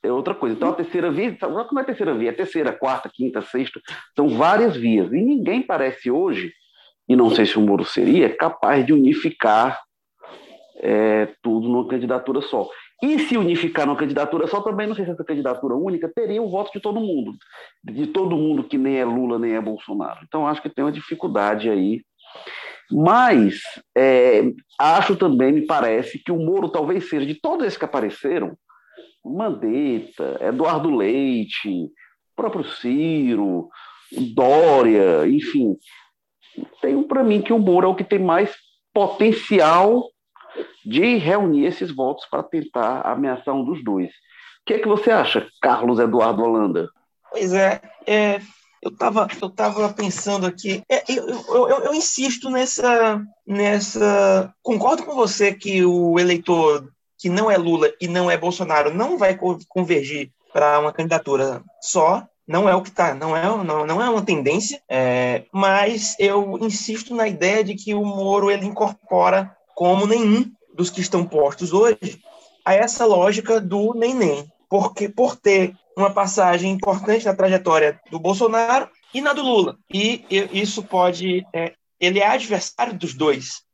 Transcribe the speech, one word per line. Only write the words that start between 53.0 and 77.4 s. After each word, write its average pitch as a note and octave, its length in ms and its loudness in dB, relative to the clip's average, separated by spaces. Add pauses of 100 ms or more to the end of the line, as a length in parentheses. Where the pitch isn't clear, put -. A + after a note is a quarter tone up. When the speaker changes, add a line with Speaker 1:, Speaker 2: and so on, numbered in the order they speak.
Speaker 2:
nessa, G3+ 1160 2
concordo B3 420 0
com D4+ 100 -10
você G#3 380 2
que G3 320 0
o F3 340 4
eleitor E3+ 720 2 (300)
que F#3 100 -4
não G#3 220 2
é G3 60 4
Lula E3 440 2
e F3+ 60 -6
não F3 240 0
é E3+ 60 2
Bolsonaro D#3+ 580 0
não C4+ 240 -2
vai F#3+ 180 2
co-, F3+ 220 -4 (100)
convergir D3 640 -2 (220)
pra D3 260 2
uma D3+ 140 0
candidatura C#3 720 -2 (200)
só, F3+ 440 0 (200)
não F3+ 220 2
é F#3 60 4
o F#3 80 0
que - 100 -16
tá, E3 220 0
não D#3 220 -4
é, E3 60 -2
não, F3 420 -2
não E3 180 -2
é B3 60 0
uma A3 140 0
tendência, F3+ 640 -2
é, B2+ 640 -2
mas G3+ 640 0
eu G3 440 0
insisto A3 520 -6
na A3 140 0
ideia F#3+ 360 0
de G3+ 100 -8
que G#3 180 -8
o G#3 120 -2
Moro, G3 460 0
ele G3 140 -2
incorpora, F#3+ 880 0 (200)
como F#3+ 320 2
nenhum A3+ 440 2 (220)
dos F3 160 -2
que - 120 -8
estão F3 240 -2
postos D#3 480 0
hoje, G#3+ 480 0 (440)
a F#3 100 2
essa A3+ 300 0
lógica G#3+ 560 4
do G3+ 340 -2
nem-nem. A3+ 560 -2 (180)
Porque, - 400 -2
por A#3 280 0
ter F#3+ 380 2 (220)
uma G3 140 2
passagem F#3+ 600 2
importante G3 540 0
na G3+ 100 2
trajetória F#3 680 2 (100)